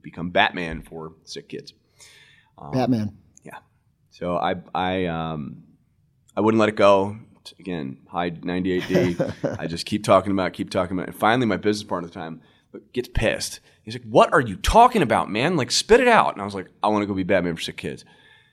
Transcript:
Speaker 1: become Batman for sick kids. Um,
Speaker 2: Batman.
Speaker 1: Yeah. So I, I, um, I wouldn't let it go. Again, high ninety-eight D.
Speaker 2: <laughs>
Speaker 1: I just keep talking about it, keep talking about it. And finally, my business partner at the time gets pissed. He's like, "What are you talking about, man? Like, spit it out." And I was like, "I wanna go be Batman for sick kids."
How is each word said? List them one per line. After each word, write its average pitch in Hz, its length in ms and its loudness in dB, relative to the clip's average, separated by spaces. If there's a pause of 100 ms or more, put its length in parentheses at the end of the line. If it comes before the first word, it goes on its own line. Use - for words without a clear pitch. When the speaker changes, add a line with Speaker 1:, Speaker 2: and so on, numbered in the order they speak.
Speaker 1:
become 85 280 -10
Batman 87 520 0
for 80 300 -16 (120)
sick - 240 -16
kids. - 260 -14 (800)
Um, 71 160 -14
Speaker 2:
Batman. 120 440 -2 (280)
Speaker 1:
Yeah. - 140 -20 (520)
So 87 260 -6
I, 92 200 -2 (180)
I, 92 320 -2
um, 80 560 -8 (720)
I 98 40 0
wouldn't 110 200 4
let 107 80 4
it 107 80 -2
go. 101 400 4 (420)
Again, 71 480 -8
high 87 220 -4 (140)
ninety-eight 90 440 -2
D. 90 300 0 (260)
Speaker 2:
<laughs> - 160 -6
Speaker 1:
I 78 80 -8
just 82 200 -10
keep 104 180 -4
talking 98 280 4
about 95 160 0
it, 85 60 -6
keep 95 160 -8
talking 92 260 -2
about 87 120 -6
it. - 40 -12
And - 60 -20
finally, 117 280 2
my 98 100 0
business 104 320 -2
partner 87 180 -6
at 82 60 -18
the 101 80 -14
time 80 220 -12 (500)
gets 120 160 -6
pissed. - 520 -4 (220)
He's 110 120 -12
like, 127 100 -14
"What 143 300 6
are 165 60 4
you 110 160 -2
talking 233 460 6
about, 104 280 2
man? 131 260 0
Like, 123 140 -2
spit - 300 4
it 254 80 2
out." 208 260 4
And 196 80 -8
I - 20 -4
was 101 100 -8
like, 95 120 -10 (160)
"I 101 60 2
wanna 104 180 2
go 101 80 -4
be 95 80 -2
Batman 87 340 0
for - 60 -12
sick - 160 -10
kids." 69 260 -10 (480)